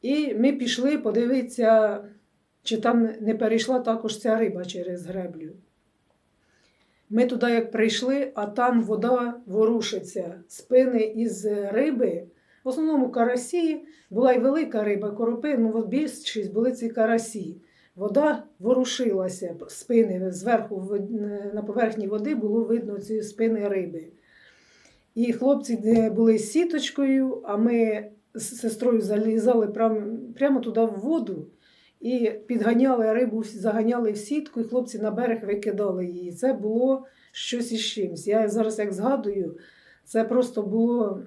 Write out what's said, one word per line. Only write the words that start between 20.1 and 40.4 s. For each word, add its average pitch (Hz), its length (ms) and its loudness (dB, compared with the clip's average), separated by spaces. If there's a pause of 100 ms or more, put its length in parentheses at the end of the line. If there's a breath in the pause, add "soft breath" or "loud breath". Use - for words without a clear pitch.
зверху 220 440 -2
в-, 202 760 -6
на 214 80 -4
поверхні 214 460 -2
води 214 280 -2
було 214 280 0
видно 208 360 -2
ці 214 220 -6
спини 214 460 -2
риби. 175 400 -4 (1080 soft breath)
І 233 180 0
хлопці, 247 440 2
де 220 320 4
були 220 280 4
з - 140 -4
сіточкою, 277 920 0
а 208 140 -4
ми 220 520 2 (240)
з - 260 -10
сестрою 233 420 2
залізали 214 680 2
прям-, 220 500 0 (160)
прямо 269 260 2
туди 226 220 0
в 214 180 0
воду. 220 480 -2 (540 soft breath)
І 233 300 0 (160)
підганяли 233 680 4
рибу, 226 300 0
заганяли 220 680 0
в 208 60 -4
сітку, 285 440 -4
і - 20 0
хлопці 240 360 -4
на 214 120 -2
берег 226 340 -2
викидали 196 600 -2
її. 175 260 -8
Це 254 220 0
було 247 520 0 (260 loud breath)
щось 240 400 -6
із 220 100 -2
чимсь. 175 460 -6
Я 214 220 2
зараз 220 300 -2
як 202 140 -2
згадую, 202 640 -2 (460 loud breath)
це 220 200 0
просто 240 400 0